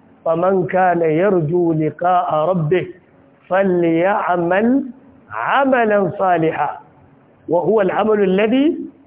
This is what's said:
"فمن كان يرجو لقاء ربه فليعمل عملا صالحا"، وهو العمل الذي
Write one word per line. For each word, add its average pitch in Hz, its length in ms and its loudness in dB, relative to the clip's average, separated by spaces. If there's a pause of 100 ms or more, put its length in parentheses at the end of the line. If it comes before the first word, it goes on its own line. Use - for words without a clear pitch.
(260)
"فمن 175 420 0
كان 180 340 0
يرجو 170 720 0
لقاء 170 600 -2 (160)
ربه 170 380 -2 (600)
فليعمل 180 1400 0 (500)
عملا 208 880 0
صالحا"، 160 600 -2 (680)
وهو 175 320 0
العمل 202 420 0
الذي 220 540 2 (300)